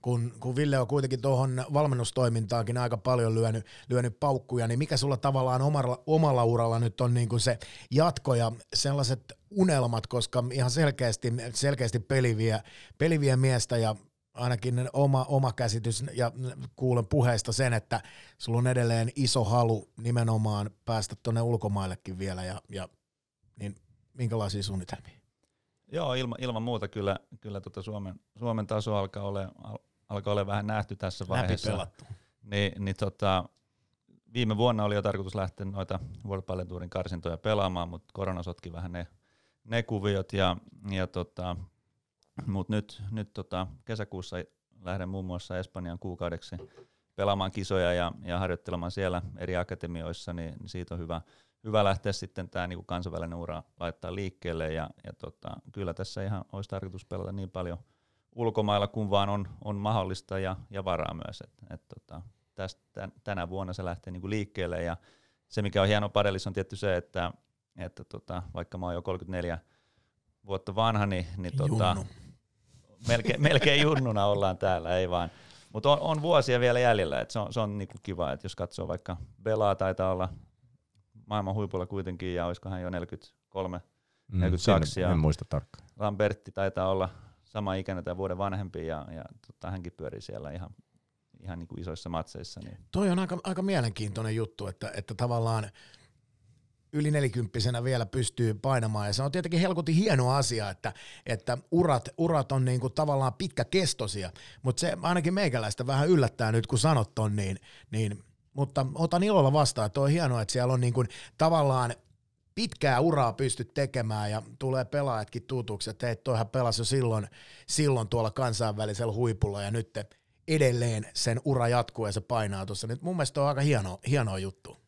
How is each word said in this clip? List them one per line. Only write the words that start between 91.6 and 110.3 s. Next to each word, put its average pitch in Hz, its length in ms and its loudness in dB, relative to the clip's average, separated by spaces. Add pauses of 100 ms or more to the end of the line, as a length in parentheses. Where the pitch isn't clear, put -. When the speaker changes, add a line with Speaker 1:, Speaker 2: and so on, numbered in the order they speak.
Speaker 2:
isoissa 85 300 -10
matseissa. - 500 -8
Niin. - 180 -16 (140)
Speaker 1:
Toi 196 180 2
on 175 100 2
aika, 180 240 -2
aika 185 180 -2
mielenkiintoinen 110 760 0
juttu, 107 320 -4
että, 95 280 -8
että 104 200 -8
tavallaan 113 540 0 (1200)
yli 151 180 2
nelikymppisenä 120 720 2
vielä 123 220 2
pystyy 117 480 0
painamaan, 110 540 0
ja 101 60 0
se 127 100 0
on 139 80 -2
tietenkin 170 280 0
helkutin 170 360 2
hieno 147 360 6
asia, 117 380 0
että, 104 240 -6 (320)
että 117 320 -2 (140)
urat, 165 460 4
urat 165 340 2
on 131 140 2
niinku 127 240 0
tavallaan 139 440 2
pitkäkestoisia, 120 1000 -2 (300)
mut 127 180 0
se 170 220 0
ainakin 175 320 2
meikäläistä 123 540 0
vähän 139 220 4
yllättää 123 420 6
nyt, 113 160 4
kun 120 120 2
sanot 127 360 4
ton, 107 200 0
niin, 95 220 0 (340)
niin – 107 320 -2 (300)
mutta 139 320 0 (100)
otan 170 280 2
ilolla 175 300 6
vastaan, 135 320 4
että 120 160 0
on 139 80 4
hienoa, 143 320 2